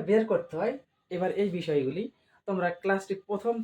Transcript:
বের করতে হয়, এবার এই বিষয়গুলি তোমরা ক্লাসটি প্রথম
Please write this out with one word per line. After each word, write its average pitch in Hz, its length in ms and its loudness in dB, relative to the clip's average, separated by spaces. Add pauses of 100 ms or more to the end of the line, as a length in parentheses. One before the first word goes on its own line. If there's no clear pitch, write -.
(100)
বের 220 220 6
করতে 170 280 0
হয়, 226 140 0 (420)
এবার 180 140 0 (120)
এই 208 80 2 (100)
বিষয়গুলি 151 460 0 (420)
তোমরা 180 220 0 (120)
ক্লাসটি 196 340 0 (120)
প্রথম 208 260 -2 (100)